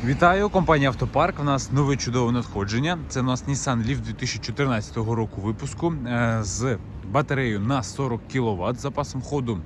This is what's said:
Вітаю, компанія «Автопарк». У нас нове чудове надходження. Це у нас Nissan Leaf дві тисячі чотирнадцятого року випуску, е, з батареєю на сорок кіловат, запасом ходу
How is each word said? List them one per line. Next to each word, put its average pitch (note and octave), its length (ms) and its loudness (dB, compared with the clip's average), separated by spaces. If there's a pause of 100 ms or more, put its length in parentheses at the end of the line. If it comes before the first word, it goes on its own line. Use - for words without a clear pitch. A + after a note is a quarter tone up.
Вітаю, F3 440 4
компанія D#3 400 4
«Автопарк». C3 520 2
У C#3+ 40 0
нас C#3 280 0
нове C#3 240 4
чудове A#2+ 360 0
надходження. A2+ 680 0 (100)
Це C3 120 -2
у - 20 2
нас B2+ 260 0
Nissan B2 380 0
Leaf B2+ 140 0
дві A2+ 120 -6
тисячі A2+ 280 -4
чотирнадцятого A#2 760 -2
року A2 260 -2
випуску, B2+ 520 -2
е, A#2+ 500 0
з G#2 360 -2 (320)
батареєю C3 500 0
на B2+ 220 0
сорок A#2+ 460 -4
кіловат, A2+ 520 0
запасом C#3 420 -4
ходу A#2+ 440 -2